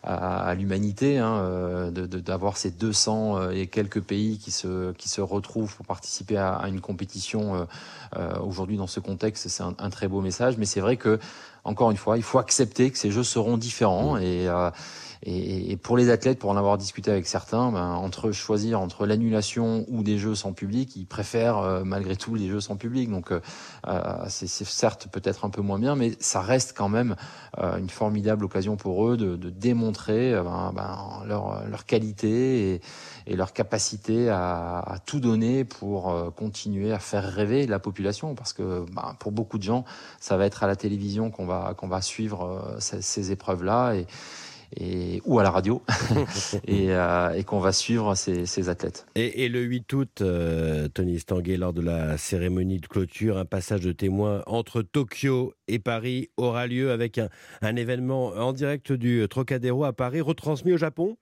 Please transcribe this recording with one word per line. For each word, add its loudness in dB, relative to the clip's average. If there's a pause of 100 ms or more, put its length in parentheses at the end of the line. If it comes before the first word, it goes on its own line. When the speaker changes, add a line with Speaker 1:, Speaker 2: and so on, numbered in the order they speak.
Speaker 1:
à, -2
à 2
l'humanité, 2
hein, 2
euh, -2
de, -4
de, -6
d'avoir -2
ces -2
deux 0
cents, 2
euh, 0
et -2
quelques -2
pays -2
qui -10
se, -4
qui -10
se -4
retrouvent -2
pour -16
participer -4
à, 2
à -2
une -2
compétition, -4
euh, 0 (520)
euh, -4
aujourd'hui -2
dans -2
ce -6
contexte, -2
c'est -4
un, -4
un -4
très -4
beau 0
message. 2
Mais 0
c'est 0
vrai 4
que, 4 (460)
encore 4
une 4
fois, 2
il 2
faut 4
accepter 4
que -6
ces 2
Jeux 2
seront 2
différents. 2
Speaker 2:
Mmh. 2
Speaker 1:
Et, 2
euh, 4 (560)
et, -2
et -2
pour 2
les 8
athlètes, 4
pour 0
en 4
avoir 6
discuté -2
avec 2
certains, 0
ben, 0
entre -2
choisir 0
entre -2
l'annulation 2
ou -2
des 2
Jeux 0
sans -4
public, -2
ils -10
préfèrent, 0
euh, 0
malgré -2
tout -4
les 0
Jeux 0
sans -6
public. -2
Donc, -2
euh, 0 (480)
euh, 0 (260)
c'est, -6
c'est -6
certes 0
peut-être -4
un -2
peu -4
moins 0
bien, 2
mais 2
ça 0
reste 2
quand 0
même, 2 (400)
euh, 0
une -4
formidable 0
occasion 0
pour 2
eux 4
de, 0
de -8
démontrer, 2
euh, 2
ben, -2
ben, -8
leur, -4
leur -8
qualité 2
et, -4 (460)
et -2
leur -2
capacité 0
à, 0
à -6
tout -4
donner 4
pour, -4
euh, 0
continuer -4
à 0
faire -2
rêver 2
la 0
population. -4
Parce -8
que, -2 (100)
ben, -8
pour -4
beaucoup -2
de -2
gens, 0 (340)
ça 0
va 6
être 2
à 4
la 4
télévision -2
qu'on -6
va, -2
qu'on -8
va -2
suivre, -4
euh, -6
ces, -4
ces -2
épreuves-là 0
et, -2 (720)
et, -4
ou 6
à 8
la 6
radio, 2 (420)
<laughs> -4
et, 4
euh, 4
et 0
qu'on 0
va 6
suivre 2
ces, 0
ces -2
athlètes. -4
Speaker 2:
Et, 0
et 2
le 0
huit -2
août, -2
euh, 2
Tony 0
Estanguet, -2
lors 0
de -2
la 0
cérémonie 0
de -14
clôture, 0
un -2
passage -2
de 0
témoin 0
entre -2
Tokyo 0 (160)
et 0
Paris -2
aura 0
lieu 0
avec 0
un, 0 (340)
un 0
événement 0
en 0
direct -2
du 4
Trocadéro 0
à 0
Paris, -2
retransmis 0
au 6
Japon. 0